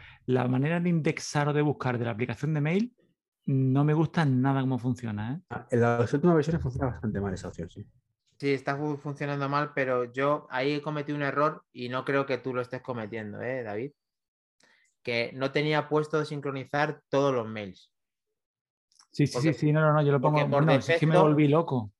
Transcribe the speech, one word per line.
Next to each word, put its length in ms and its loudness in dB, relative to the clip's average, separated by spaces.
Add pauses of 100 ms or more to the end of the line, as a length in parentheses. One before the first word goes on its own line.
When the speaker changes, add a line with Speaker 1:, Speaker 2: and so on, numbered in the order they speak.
(260)
Speaker 1:
la 200 2
manera 320 0
de 120 0
indexar 580 0
o 40 0
de 100 2
buscar 360 0
de 60 -2
la 80 -2
aplicación 420 -4
de 60 0
mail 340 0 (500)
no 380 2
me 100 4
gusta 320 2
nada 360 2
cómo 180 -2
funciona, 560 -4
¿eh? 60 -10 (100)
Speaker 2:
Ah, 180 -10
en 120 2
las 340 2
últimas 220 4
versiones 260 0
funciona 300 -4
bastante 280 -4
mal 140 -4
esa 140 -10
opción, 200 -10
sí. 160 -16 (540)
Speaker 3:
Sí, 140 -2
está 240 -2
fu-, 200 -4
funcionando 520 -4
mal, 260 -2
pero 380 0
yo 380 0
ahí 240 0
he 80 -4
cometido 340 -4
un 80 -4
error 480 0
y 160 -10
no 160 -4
creo 200 0
que 140 -2
tú 160 -6
lo 60 -2
estés 220 -8
cometiendo, 600 -8
¿eh, 220 -6
David? 260 -6 (1120)
Que 320 -2
no 160 -2
tenía 380 0
puesto 320 0
de 60 -4
sincronizar 840 -4
todos 260 2
los 140 -2
mails. 440 -12 (1160)
Speaker 1:
Sí, 160 2
sí, 80 -6
Speaker 3:
Porque, 180 2
Speaker 1:
sí, 60 -6
sí, 140 2
no, 80 2
no, 120 4
no, 100 4
yo 100 4
lo 80 2
Speaker 3:
porque 220 2
Speaker 1:
pongo, 160 0
Speaker 3:
por 60 4
Speaker 1:
bueno, 160 6
si 120 0
es 80 2
que 60 4
me 80 4
Speaker 3:
defecto, 140 8
Speaker 1:
volví 200 4
loco. 520 0